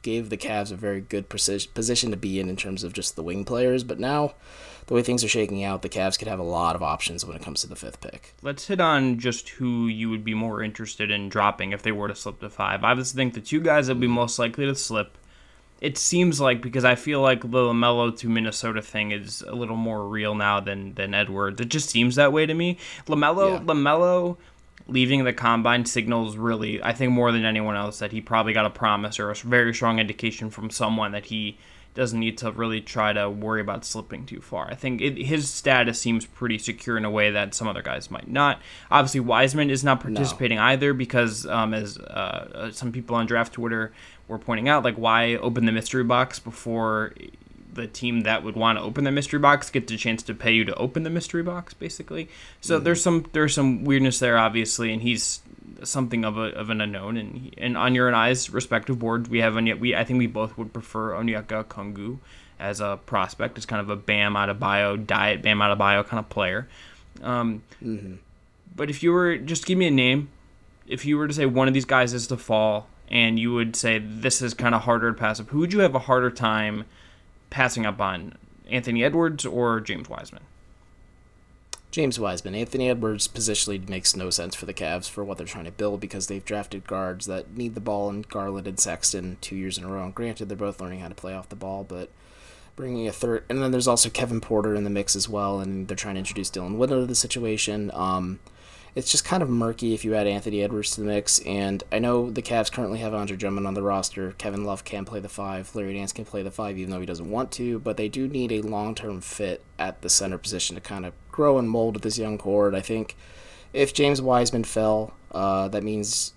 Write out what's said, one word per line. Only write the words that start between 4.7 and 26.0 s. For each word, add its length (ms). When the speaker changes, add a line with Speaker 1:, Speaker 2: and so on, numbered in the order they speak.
Speaker 1:
the 80
way 80
things 220
are 40
shaking 360
out, 180
the 80
Cavs 280
could 120
have 100
a 40
lot 320
of 80
options 420
when 100
it 80
comes 180
to 60
the 80
fifth 240
pick. 420
Speaker 2:
Let's 260
hit 120
on 400
just 300
who 380
you 220
would 140
be 100
more 300
interested 480
in 180
dropping 440
if 80
they 100
were 160
to 80
slip 240
to 100
five. 340
I 80
obviously 260
think 160
the 80
two 180
guys 280
that 80
would 60
be 60
most 320
likely 260
to 100
slip, 420
it 160
seems 420
like, 220
because 240
I 100
feel 260
like 200
the 60
LaMelo 720
to 100
Minnesota 520
thing 300
is 300
a 140
little 200
more 320
real 280
now 260
than, 320
than 200
Edwards. 460
It 100
just 200
seems 260
that 160
way 140
to 80
me. 240
LaMelo, 520
Speaker 1:
Yeah. 60
Speaker 2:
LaMelo 720
leaving 380
the 80
combine 520
signals 520